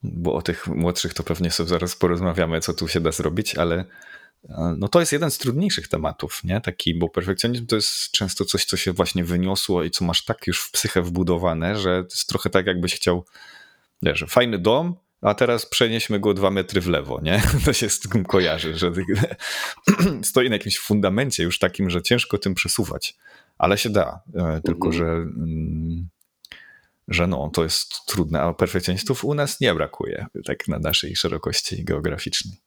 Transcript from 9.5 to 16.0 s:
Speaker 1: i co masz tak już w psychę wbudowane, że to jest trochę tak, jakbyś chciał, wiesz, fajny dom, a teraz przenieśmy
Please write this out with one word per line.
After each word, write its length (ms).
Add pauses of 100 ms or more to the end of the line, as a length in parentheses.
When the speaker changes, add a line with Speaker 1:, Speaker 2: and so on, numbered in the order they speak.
Speaker 1:
i 80
co 140
masz 200
tak 220
już 160
w 80
psychę 300
wbudowane, 760
że 280
to 100
jest 160
trochę 200
tak, 180
jakbyś 280
chciał, 300 (760)
wiesz, 280
fajny 300
dom, 360 (260)
a 120
teraz 320
przenieśmy 540